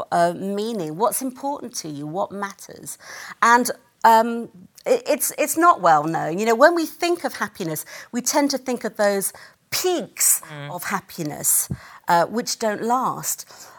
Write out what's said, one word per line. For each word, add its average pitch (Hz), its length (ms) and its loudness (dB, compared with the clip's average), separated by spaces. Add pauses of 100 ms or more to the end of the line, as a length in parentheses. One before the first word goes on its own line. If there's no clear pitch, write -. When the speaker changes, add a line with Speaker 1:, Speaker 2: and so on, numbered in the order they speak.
(120)
Speaker 1:
uh, 175 220 2
meaning? 196 640 -4
What's 233 280 -2
important 262 540 -8
to 160 120 -10
you? 147 160 -8
What 175 260 -4
matters? - 680 -12 (420)
And, 240 300 4 (320)
um, 226 460 4 (360)
it, 240 220 2
it's, - 320 -2
it's 294 180 -2
not 339 240 4
well 160 220 6
known. 156 340 -2
You 214 80 0
know, 233 80 4
when 302 220 6
we 330 100 -2
think 349 380 -2
of 254 140 -6
happiness, 170 460 -6 (280)
we 240 100 -4
tend 285 300 2
to 262 80 -2
think 247 240 -4
of 220 140 -6
those 202 360 0 (360)
peaks - 800 0
Speaker 2:
Mm. 147 240 -12
Speaker 1:
of 175 120 -10
happiness, 151 840 -2 (400)
uh, 170 180 4
which 214 340 -4
don't 208 240 -2
last. 220 640 -2 (340)